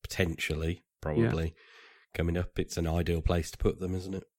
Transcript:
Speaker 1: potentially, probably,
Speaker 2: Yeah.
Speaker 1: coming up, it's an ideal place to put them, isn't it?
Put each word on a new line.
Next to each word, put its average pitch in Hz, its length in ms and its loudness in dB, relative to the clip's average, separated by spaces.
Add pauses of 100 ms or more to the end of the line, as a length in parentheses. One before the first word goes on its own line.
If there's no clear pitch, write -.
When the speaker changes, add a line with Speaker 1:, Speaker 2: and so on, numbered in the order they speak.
Speaker 1:
potentially, 82 800 -2 (180)
probably, 78 440 2
Speaker 2:
Yeah. 82 60 -2 (600)
Speaker 1:
coming 85 240 0
up, - 220 -2
it's - 180 -4
an 85 100 0
ideal 82 340 2
place 87 300 0
to - 60 -16
put - 220 0
them, 92 160 -2
isn't 95 180 -6
it? 95 100 -6 (160)